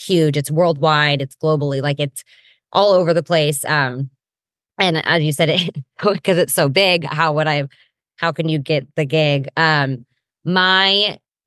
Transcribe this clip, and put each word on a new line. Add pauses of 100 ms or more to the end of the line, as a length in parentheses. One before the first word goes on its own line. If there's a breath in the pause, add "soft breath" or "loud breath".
huge.
It's
worldwide.
It's
globally,
like,
it's (500 soft breath)
all
over
the
place.
Um, (680)
and
as
you
said,
<laughs>
it, (200)
'cause
it's
so
big,
how
would
I, (500 soft breath)
how
can
you
get
the
gig? (100)
Um, (380)
my, (280)